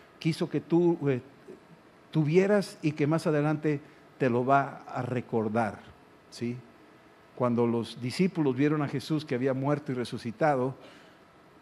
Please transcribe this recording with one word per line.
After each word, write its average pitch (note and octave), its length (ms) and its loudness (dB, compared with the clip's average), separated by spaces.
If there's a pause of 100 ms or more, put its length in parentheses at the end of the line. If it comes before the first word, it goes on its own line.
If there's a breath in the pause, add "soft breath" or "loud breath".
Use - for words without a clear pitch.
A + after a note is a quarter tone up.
(180 loud breath)
quiso D#3+ 320 -2
que D3 100 -2
tú, E3+ 380 2 (100)
eh, B2+ 140 0 (880)
tuvieras F#3 720 2
y D3+ 100 0
que D3+ 140 0
más D#3+ 200 0
adelante D3+ 540 0 (380 loud breath)
te C3+ 100 2
lo A#2+ 160 2
va C3+ 420 2
a C3 140 -8
recordar, A2+ 800 -2 (500)
¿sí? A#2+ 300 -8 (760)
Cuando A#2+ 320 2
los A#2 360 -2
discípulos C#3+ 520 0
vieron D3 280 2
a C3+ 60 -2
Jesús D3 360 -4
que C3+ 120 -2
había C3 180 0
muerto C#3+ 360 -2
y C3 40 -4
resucitado, B2+ 800 -2 (880 loud breath)